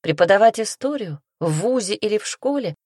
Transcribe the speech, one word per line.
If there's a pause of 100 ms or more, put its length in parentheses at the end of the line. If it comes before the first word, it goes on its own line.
Преподавать
историю? (180)
В
вузе
или
в
школе? (100)